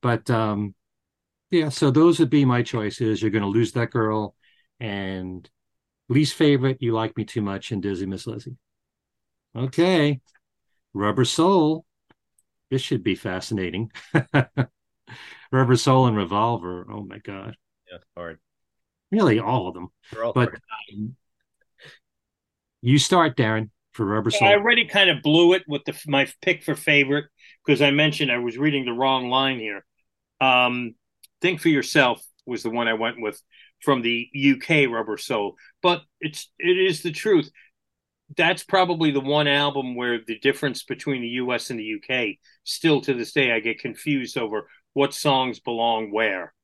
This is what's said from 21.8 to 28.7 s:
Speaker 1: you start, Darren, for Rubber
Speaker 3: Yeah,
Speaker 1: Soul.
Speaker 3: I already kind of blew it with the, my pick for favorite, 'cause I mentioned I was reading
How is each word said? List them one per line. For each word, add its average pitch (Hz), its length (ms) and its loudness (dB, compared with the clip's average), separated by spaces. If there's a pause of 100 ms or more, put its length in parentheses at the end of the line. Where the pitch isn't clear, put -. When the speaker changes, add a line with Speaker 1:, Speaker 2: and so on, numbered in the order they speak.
Speaker 1:
you 127 180 6
start, 160 360 4
Darren, 110 360 0 (220)
for 110 120 -4
Rubber 107 260 0
Speaker 3:
Yeah, 202 80 -2
Speaker 1:
Soul. 196 100 4
Speaker 3:
I 208 40 8
already 226 320 2
kind 190 240 2
of 131 140 -2
blew 170 300 6
it 185 140 0
with 143 180 -6
the, 143 200 -10
my 139 260 0 (120)
pick 170 200 -2
for 156 120 -4
favorite, 143 500 2 (400)
'cause 139 160 4
I 143 80 6
mentioned 151 420 0
I 120 60 0
was 120 200 -6
reading 139 280 0